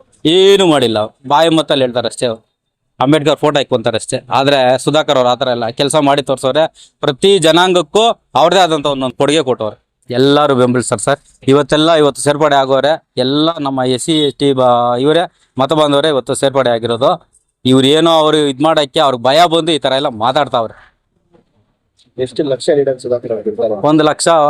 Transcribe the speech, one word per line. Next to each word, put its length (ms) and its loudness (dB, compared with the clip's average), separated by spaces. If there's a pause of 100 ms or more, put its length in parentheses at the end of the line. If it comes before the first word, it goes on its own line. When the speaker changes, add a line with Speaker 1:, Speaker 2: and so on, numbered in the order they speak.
(240)
Speaker 1:
ಏನು 420 4
ಮಾಡಿಲ್ಲ. 320 2 (300)
ಬಾಯಿ 200 2
ಮತ್ತಲ್ಲಿ 360 0
ಹೇಳ್ತಾರೆ 240 -4
ಅಷ್ಟೇ, 180 -6
ಅವ್ರು 200 -8 (540)
ಅಂಬೇಡ್ಕರ್ 360 2
ಫೋಟೋ 220 0
ಹಾಕೊಂತಾರೆ 380 -2
ಅಷ್ಟೇ. 340 -8
ಆದ್ರೆ 480 2
ಸುಧಾಕರ್ 380 0
ಅವ್ರು 140 2
ಆ 40 0
ಥರ 140 -4
ಎಲ್ಲ 200 -4
ಕೆಲಸ 280 -4
ಮಾಡಿ 260 2
ತೋರ್ಸೋರೆ. 800 -4
ಪ್ರತಿ 380 0
ಜನಾಂಗಕ್ಕೂ 840 0 (140)
ಅವ್ರದೇ 240 2
ಆದಂಥ 280 0
ಒಂದೊಂದು 300 -6
ಕೊಡುಗೆ 260 0
ಕೊಟ್ಟವ್ರೆ. 400 -6 (280)
ಎಲ್ಲರೂ 440 2
ಬೆಂಬಲಿಸ್ತಾರೆ 500 0
ಸರ್. 140 -2 (300)
ಇವತ್ತೆಲ್ಲ 440 2
ಇವತ್ತು 300 0
ಸೇರ್ಪಡೆ 340 0
ಆಗೋರೆ 600 0
ಎಲ್ಲ 420 -2
ನಮ್ಮ 240 -4
ಎಸ್ 220 -2
ಸಿ, 140 -2
ಎಸ್ 160 -2
ಟಿ 180 0
ಬ-, 480 0
ಇವರೇ 200 2 (380)
ಮತ 140 -2
ಬಾಂಧವರೇ 360 2
ಇವತ್ತು 260 -2
ಸೇರ್ಪಡೆ 360 0
ಆಗಿರೋದು. 600 -2 (340)
ಇವ್ರೇನೋ 460 4
ಅವರು 260 2
ಇದ್ 260 -2
ಮಾಡಕ್ಕೆ 380 -2
ಅವ್ರಿಗೆ 220 0
ಭಯ 220 4
ಬಂದು 280 0
ಈ 60 -2
ಥರ 140 -4
ಎಲ್ಲ 160 -2
ಮಾತಾಡ್ತಾವ್ರೆ. 880 -4 (1200)
Speaker 2:
ಎಷ್ಟು 240 -4
ಲಕ್ಷ 280 -4
ಲೀಡ್ 300 0
ಸುಧಾಕರ್ 300 -6
ಅವ್ರು 140 -6
ಗೆಲ್ತಾರೆ? 440 -4
Speaker 1:
ಒಂದು 160 0
ಲಕ್ಷ 240 -2 (220)